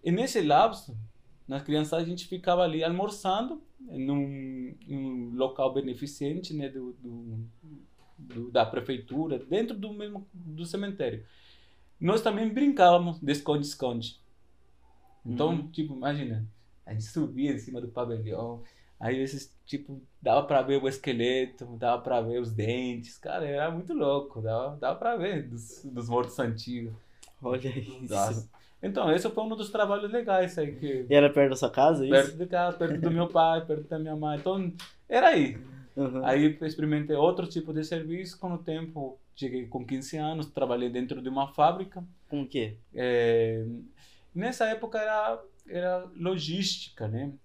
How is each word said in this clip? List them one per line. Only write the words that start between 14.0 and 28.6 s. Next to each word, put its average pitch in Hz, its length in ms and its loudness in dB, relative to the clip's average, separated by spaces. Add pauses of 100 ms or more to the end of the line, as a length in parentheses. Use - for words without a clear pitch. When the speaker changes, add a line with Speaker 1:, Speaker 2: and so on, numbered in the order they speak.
Speaker 1:
Então, 127 260 0
Speaker 2:
Uhum. 151 180 -2
Speaker 1:
tipo, 143 260 -4
imagina, 127 520 -4 (380)
a - 80 -10
gente 110 120 -4
subia 143 480 -2
em 117 60 -4
cima 123 220 -10
do 120 80 -8
pavilhão, 117 720 -6 (360)
aí 123 200 -2
esses, 135 340 -6 (120)
tipo, 139 360 -10 (200)
dava 127 260 4
pra 139 140 4
ver 135 200 2
o 135 60 0
esqueleto, 127 760 0 (120)
dava 120 240 0
pra 127 200 2
ver 117 200 -2
os 113 120 -4
dentes, 117 640 -2
cara, - 280 -4
era 143 240 0
muito 170 240 -6
louco, 143 480 0
dava, 123 360 -2
dava 139 200 0
pra 233 200 0
ver 165 300 -2
dos, 117 360 -12
dos 120 240 -8
mortos 120 320 0
antigos. 117 540 -4 (480)
Speaker 2:
Olha 127 260 -2 (120)
isso. 117 340 -10
Speaker 1:
Nossa. 110 360 0 (320)